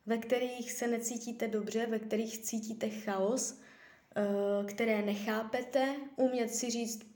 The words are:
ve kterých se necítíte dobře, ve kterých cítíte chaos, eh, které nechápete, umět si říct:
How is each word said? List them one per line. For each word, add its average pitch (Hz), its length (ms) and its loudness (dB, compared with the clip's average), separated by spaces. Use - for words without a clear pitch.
ve 226 120 2
kterých 247 540 0
se 240 160 -2
necítíte 233 600 -2
dobře, 214 380 0
ve 220 140 0
kterých 220 420 -2
cítíte 220 480 -4
chaos, 202 720 0
eh, 202 500 2
které 214 360 2
nechápete, 226 960 0
umět 247 400 4
si - 140 0
říct: 233 360 -2